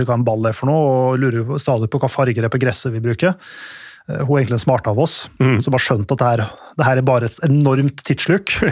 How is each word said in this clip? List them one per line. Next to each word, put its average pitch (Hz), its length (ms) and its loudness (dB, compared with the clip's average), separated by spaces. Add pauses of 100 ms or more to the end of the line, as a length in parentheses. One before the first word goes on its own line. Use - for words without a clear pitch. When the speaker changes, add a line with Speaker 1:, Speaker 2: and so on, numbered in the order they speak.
Speaker 1:
ikke 117 80 -2
hva 120 80 0
en 123 80 0
ball 110 220 0
er 110 60 0
for 135 180 -2
noe, 131 400 2
og 127 80 0
lurer 117 260 0
jo 143 140 -4
stadig 113 320 -2
på 139 100 -2
hva 135 80 0
farger 117 340 0
er 113 60 0
på 135 140 -2
gresset 123 320 -2
vi 113 80 -4
bruker. 165 320 0 (720)
Eh, 151 160 -4
hun 143 140 2
er - 20 2
egentlig 120 160 0
den - 80 -2
smarte 123 240 2
av 104 80 0
oss, - 300 0 (100)
Speaker 2:
Mhm. 127 240 4
Speaker 1:
så - 80 -2
bare 131 160 0
skjønt 101 260 0
at 135 60 -2
det 120 140 2
her, 110 180 0 (280)
det 135 100 2
her 131 100 2
er 131 80 2
bare 123 200 2
et - 200 -6
enormt 139 560 2
tidssluk - 540 0 (160)